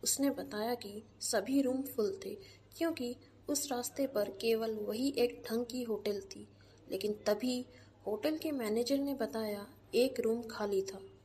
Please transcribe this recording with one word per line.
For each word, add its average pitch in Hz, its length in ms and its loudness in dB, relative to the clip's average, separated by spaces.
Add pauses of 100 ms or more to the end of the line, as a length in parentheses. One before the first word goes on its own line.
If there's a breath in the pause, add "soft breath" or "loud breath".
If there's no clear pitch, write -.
उसने 277 280 2
बताया 214 440 -2
कि 208 280 -10 (180)
सभी 240 420 2
रूम 262 200 2
फुल 208 440 0
थे, 202 80 -6 (420 loud breath)
क्योंकि 285 400 -2 (320 loud breath)
उस 294 240 0
रास्ते 247 340 0
पर 208 220 0 (120)
केवल 226 380 2
वही 214 300 0 (100)
एक 240 280 2
ढंग 233 200 0
की 254 160 -4
होटल 208 380 -2
थी। 208 260 -14 (440 loud breath)
लेकिन 208 220 0 (140)
तभी 247 380 2 (420 loud breath)
होटल 214 320 0
के 311 140 -2
मैनेजर 240 460 2
ने 277 160 0
बताया, 214 520 -2 (280)
एक 254 260 6
रूम 226 220 2
खाली 202 400 0
था 190 180 -6 (240)